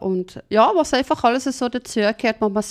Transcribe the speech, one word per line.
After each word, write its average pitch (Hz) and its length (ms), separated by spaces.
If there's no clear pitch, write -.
und 185 480
ja, 220 260
was 302 180
einfach 269 300
alles 254 220
so 254 220
dazugehört, 226 540
wenn 220 320
man 208 180